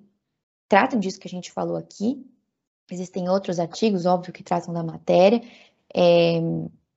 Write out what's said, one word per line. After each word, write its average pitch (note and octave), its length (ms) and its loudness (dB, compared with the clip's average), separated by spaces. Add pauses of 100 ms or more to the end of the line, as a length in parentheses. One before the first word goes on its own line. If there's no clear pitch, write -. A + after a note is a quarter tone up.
(680)
tratam G#3+ 320 2
disso F#3 180 -6
que - 80 -18
a F3+ 40 -18
gente F3+ 200 -12
falou E3+ 260 -6
aqui. G#3 480 -8 (680)
Existem F3+ 400 -6
outros F#3 280 -2
artigos, F3+ 460 -2
óbvio, F3+ 280 0
que - 100 -20
tratam F3 320 -6
da E3+ 80 -6
matéria, F3+ 600 2 (520)
é, E3+ 460 4 (560)